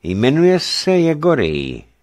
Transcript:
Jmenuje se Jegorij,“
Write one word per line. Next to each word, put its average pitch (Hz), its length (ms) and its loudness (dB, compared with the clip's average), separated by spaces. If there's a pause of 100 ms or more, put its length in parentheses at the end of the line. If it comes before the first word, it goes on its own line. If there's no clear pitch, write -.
Jmenuje 143 560 2
se - 320 -4
Jegorij,“ 135 920 0 (180)